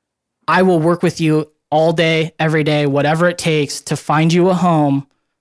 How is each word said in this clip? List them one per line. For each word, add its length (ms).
I 140
will 180
work 240
with 180
you 280
all 220
day, 460
every 240
day, 220
whatever 420
it 100
takes 440
to 140
find 360
you 180
a 40
home, 540